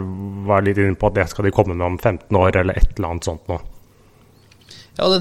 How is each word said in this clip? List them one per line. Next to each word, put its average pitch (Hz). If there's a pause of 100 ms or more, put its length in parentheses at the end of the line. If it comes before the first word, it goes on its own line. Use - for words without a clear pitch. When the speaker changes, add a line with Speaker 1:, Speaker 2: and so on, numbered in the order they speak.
(460)
Speaker 1:
var 101
litt 101
inne 98
på 107
at 104
det 95
skal -
de 98
komme 95
med 87
om 90
femten 104
år, 92
eller 92
et -
eller 92
annet 85
sånt 82
nå. 87 (1400)
Speaker 2:
Ja, -
og 190